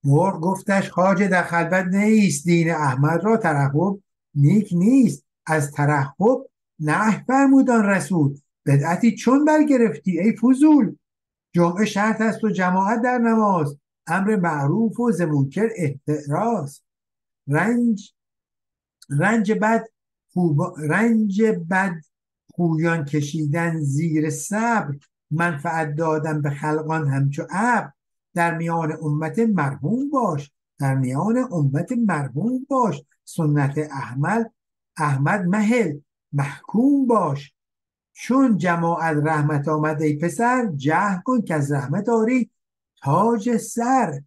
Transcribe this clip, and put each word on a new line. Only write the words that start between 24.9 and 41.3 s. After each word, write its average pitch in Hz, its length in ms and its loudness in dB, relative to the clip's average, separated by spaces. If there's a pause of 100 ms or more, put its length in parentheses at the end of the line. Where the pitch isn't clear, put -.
منفعت 160 640 -4
دادن 156 480 -2
به 143 80 -2
خلقان 151 580 -4
همچو 139 420 -2
ابر. 202 400 -2 (440)
در 170 220 0
میان 165 460 -4
امت 151 360 -4
مرحوم 208 720 -2
باش، 202 420 -2 (260)
در 135 160 -2
میان 160 580 -2
امت 151 400 -2
مرحوم 202 760 -2
باش. 226 340 -2 (220)
سنت 147 540 -2
احمد، 151 760 -4 (440)
احمد 156 500 0
مهل 208 520 0 (340)
محکوم 240 760 0
باش. 180 480 0 (580)
چون 254 440 2
جماعت 165 600 0
رحمت 147 520 0
آمد 156 340 -2
ای 151 140 0
پسر، 226 600 0
جهل 175 480 0
کن 254 180 0